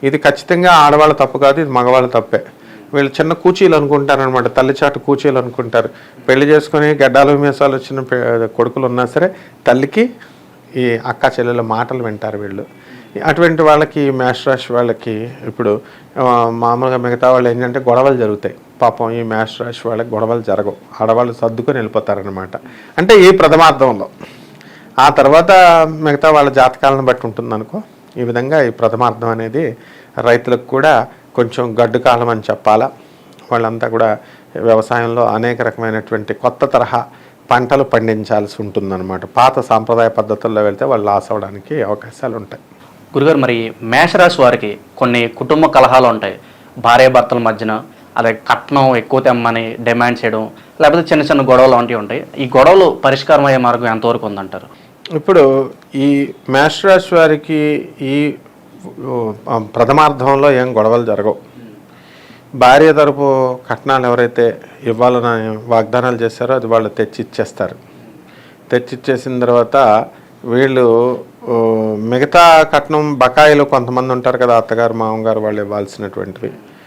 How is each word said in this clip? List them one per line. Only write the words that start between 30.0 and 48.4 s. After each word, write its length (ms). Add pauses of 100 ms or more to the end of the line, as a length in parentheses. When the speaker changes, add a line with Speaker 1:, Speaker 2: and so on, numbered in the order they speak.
Speaker 1:
రైతులకు 460
కూడా 420 (280)
కొంచెం 440
గడ్డు 180
కాలం 320
అని 120 (100)
చెప్పాలా. 400 (600)
వాళ్ళంతా 360
కూడా 300 (380)
వ్యవసాయంలో 720
అనేక 340
రకమైనటువంటి 720
కొత్త 320
తరహా 400 (460)
పంటలు 320
పండించాల్సి 760
ఉంటుందన్నమాట. 640
పాత 340
సాంప్రదాయ 480
పద్ధతుల్లో 560
వెళ్తే 220
వాళ్ళు 200
లాస్ 260
అవ్వడానికి 520
అవకాశాలు 520
ఉంటాయి. 260 (560)
Speaker 2:
గురుగారు, 200
మరి 440
మేషరాశి 600
వారికి 360 (200)
కొన్ని 300
కుటుంబ 380
కలహాలు 420
ఉంటాయి, 320 (380)
భార్యాభర్తల 600
మధ్యన, 440 (360)
అదే 160
కట్నం 600